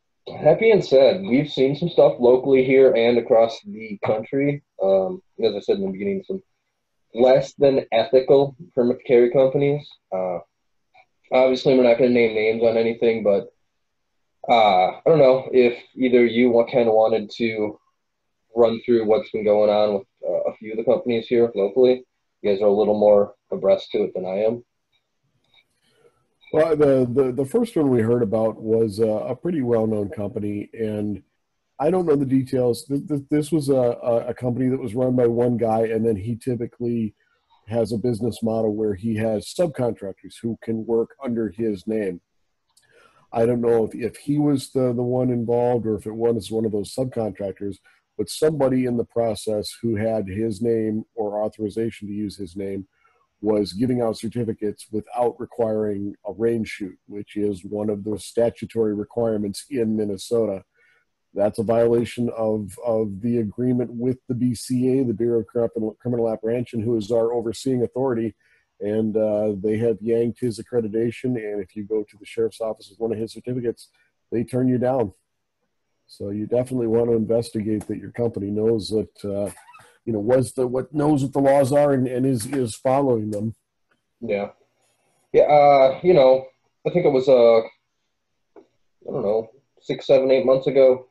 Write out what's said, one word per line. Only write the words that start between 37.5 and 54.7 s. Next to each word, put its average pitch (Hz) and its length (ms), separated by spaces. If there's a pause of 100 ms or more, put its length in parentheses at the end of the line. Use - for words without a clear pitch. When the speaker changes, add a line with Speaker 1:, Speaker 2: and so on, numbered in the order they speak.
Speaker 2:
has 110 240
a 117 80
business 117 460
model 110 320
where 107 180
he 107 220
has 110 360
subcontractors 113 880
who 117 220
can 110 240
work 113 360
under 117 260
his 104 360
name. 104 360 (1120)
I 117 120
don't 120 160
know 117 240
if, 107 100
if 107 220
he 147 220
was 147 320
the, 127 240
the 123 80
one 127 280
involved 120 540
or 110 120
if 98 100
it 110 80
was 113 360
one 110 140
of 110 80
those 104 220
subcontractors, 101 840 (380)
but 107 140
somebody 135 540
in 120 120
the 113 80
process 110 800
who 113 140
had 107 320
his 107 340
name 110 420 (120)
or 104 260
authorization 107 640
to 101 80
use 101 220
his 90 180
name 98 320 (560)
was 104 320
giving 123 260
out 110 160
certificates 110 720